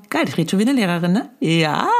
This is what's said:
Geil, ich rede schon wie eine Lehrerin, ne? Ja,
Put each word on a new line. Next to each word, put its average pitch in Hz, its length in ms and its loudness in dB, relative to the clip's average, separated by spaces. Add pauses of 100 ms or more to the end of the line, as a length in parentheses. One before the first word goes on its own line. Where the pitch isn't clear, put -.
(100)
Geil, 302 160 -2
ich 139 100 -6
rede 165 140 -2
schon 190 80 0
wie 214 60 2
eine 262 80 2
Lehrerin, 175 400 0
ne? 247 260 -2
Ja, 160 480 0 (140)